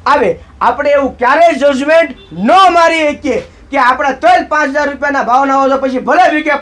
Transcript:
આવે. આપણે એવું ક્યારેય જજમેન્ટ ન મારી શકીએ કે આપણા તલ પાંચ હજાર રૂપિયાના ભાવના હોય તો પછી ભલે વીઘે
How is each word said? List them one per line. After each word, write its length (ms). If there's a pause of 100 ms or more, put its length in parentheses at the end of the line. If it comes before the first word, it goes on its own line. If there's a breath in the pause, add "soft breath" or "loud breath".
આવે. 280 (280 loud breath)
આપણે 360
એવું 240
ક્યારેય 400
જજમેન્ટ 560 (300)
ન 20 (300)
મારી 320
શકીએ 320 (280 soft breath)
કે 80
આપણા 440
તલ 280
પાંચ 220
હજાર 160
રૂપિયાના 400
ભાવના 260
હોય 160
તો 100
પછી 280
ભલે 240
વીઘે 280